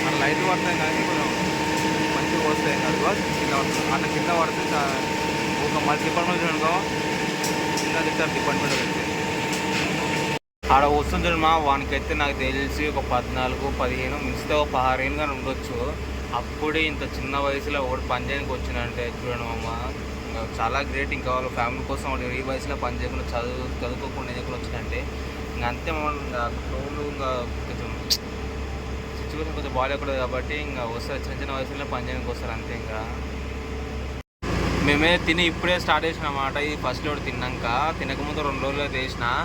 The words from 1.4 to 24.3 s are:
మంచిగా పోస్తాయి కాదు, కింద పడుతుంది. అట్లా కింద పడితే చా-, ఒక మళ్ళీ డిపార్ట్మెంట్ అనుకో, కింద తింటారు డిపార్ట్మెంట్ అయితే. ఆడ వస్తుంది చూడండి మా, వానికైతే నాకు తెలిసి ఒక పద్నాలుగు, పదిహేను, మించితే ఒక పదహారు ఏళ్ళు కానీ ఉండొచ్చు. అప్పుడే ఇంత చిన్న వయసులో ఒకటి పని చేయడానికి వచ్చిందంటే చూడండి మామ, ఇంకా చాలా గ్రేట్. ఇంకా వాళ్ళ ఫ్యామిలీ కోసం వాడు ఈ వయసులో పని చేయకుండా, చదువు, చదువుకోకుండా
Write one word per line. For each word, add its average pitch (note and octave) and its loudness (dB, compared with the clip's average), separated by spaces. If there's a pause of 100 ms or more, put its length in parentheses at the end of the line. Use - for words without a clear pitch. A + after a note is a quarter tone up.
మంచిగా D#3 2
పోస్తాయి D3+ 2
కాదు, D#3 2 (420)
కింద D3 0
పడుతుంది. C#3+ 0
అట్లా - 2
కింద D3+ 2 (100)
పడితే D3+ 2
చా-, C#3+ 2 (720)
ఒక D3+ 2 (100)
మళ్ళీ D3+ 2
డిపార్ట్మెంట్ E3+ 2
అనుకో, D#3 2 (1080)
కింద - 0 (120)
తింటారు D#3 2
డిపార్ట్మెంట్ C#3+ 2
అయితే. - 0 (1800)
ఆడ C#3 6 (140)
వస్తుంది E3+ 0
చూడండి E3 2
మా, D#3+ 8 (140)
వానికైతే C#3 0
నాకు C#3+ 2
తెలిసి C3+ 0
ఒక C#3 0 (120)
పద్నాలుగు, B2+ 0 (140)
పదిహేను, C3 0
మించితే B2+ 0
ఒక D3 2
పదహారు C3 4
ఏళ్ళు C#3+ 0
కానీ C#3+ 0
ఉండొచ్చు. B2+ -4 (600)
అప్పుడే D3+ 0 (100)
ఇంత C#3+ -4 (140)
చిన్న C3 -2 (140)
వయసులో C#3 0
ఒకటి C3 -2
పని B2 0
చేయడానికి C3 0
వచ్చిందంటే A#2+ -2 (120)
చూడండి A#2+ -2
మామ, A2+ -2 (600)
ఇంకా A2+ -4 (160)
చాలా A#2+ 2 (120)
గ్రేట్. C#3 0
ఇంకా B2+ -2
వాళ్ళ B2+ 0
ఫ్యామిలీ B2+ 0
కోసం C3+ -2
వాడు B2 -2
ఈ C3 -4
వయసులో C3 -2
పని A#2+ -2
చేయకుండా, C3 -2
చదువు, B2 -2 (160)
చదువుకోకుండా B2+ -4